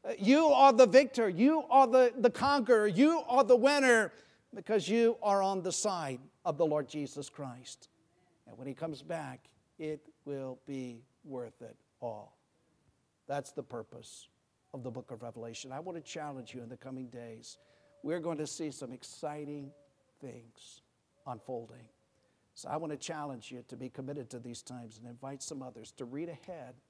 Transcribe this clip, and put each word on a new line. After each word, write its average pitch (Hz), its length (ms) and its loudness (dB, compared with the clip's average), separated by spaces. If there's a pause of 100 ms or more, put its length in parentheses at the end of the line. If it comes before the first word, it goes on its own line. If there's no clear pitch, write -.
Uh, - 140 -8
you 277 300 6
are 277 260 10
the 247 140 10
victor. 240 420 6
You 262 400 4
are 269 180 8
the, 247 300 6
the 233 120 4
conqueror. 240 580 2
You 285 400 4
are 254 160 4
the 254 120 8
winner 247 580 4 (400)
because 196 340 -2
you 233 340 2
are 196 220 2
on 190 180 -2
the 180 100 -4
side 156 480 -4 (260)
of 156 120 -2
the 165 80 4
Lord 151 220 -2
Jesus 143 420 -8
Christ. 127 600 -16 (580)
And 113 100 -20
when 127 100 -14
he 135 60 -10
comes 156 280 -10
back, 151 480 -12 (280)
it 156 240 -8 (240)
will 135 400 -10
be 127 380 -10 (200)
worth 123 380 -12
it 113 140 -18 (240)
all. 107 380 -10 (920)
That's 139 240 -6
the 139 120 -10
purpose - 640 -14 (460)
of 131 100 -12
the 127 80 -8
book 123 200 -14
of 117 100 -14
Revelation. 117 500 -14
I 135 80 -8
want 170 180 -10
to 151 60 -12
challenge 143 500 -12
you 123 80 -12
in 117 80 -14
the 127 80 -14
coming 131 300 -12
days. 117 500 -16 (460)
We're 165 160 -2
going 160 200 -4
to 151 80 -4
see 156 240 -8
some 127 200 -12
exciting 147 800 -12 (500)
things 117 600 -20 (460)
unfolding. 120 580 -12 (680)
So - 160 -16
I 147 80 -4
want 156 140 -6
to 143 60 -8
challenge 147 540 -10
you 123 160 -14
to 127 80 -14
be 127 140 -12
committed 135 420 -10
to 123 80 -12
these 120 220 -14
times 117 360 -16
and 120 100 -20
invite 131 340 -14
some 143 200 -12
others 120 360 -16
to 131 80 -10
read 147 240 -8
ahead 143 460 -16 (140)